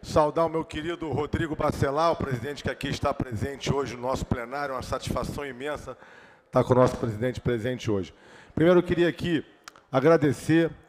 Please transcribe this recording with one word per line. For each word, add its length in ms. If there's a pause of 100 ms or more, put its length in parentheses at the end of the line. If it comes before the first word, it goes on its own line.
Saudar 440
o 20
meu 160
querido 460
Rodrigo 440
Bacelar, 560
o 40
presidente 480
que 80
aqui 160
está 260
presente 580
hoje 240
no 60
nosso 240
plenário, 480
uma 80
satisfação 640
imensa 500 (520)
estar 160
com 100
o 20
nosso 220
presidente 420
presente 520
hoje. 200 (440)
Primeiro, 240
eu 40
queria 240
aqui 380 (460)
agradecer 800 (180)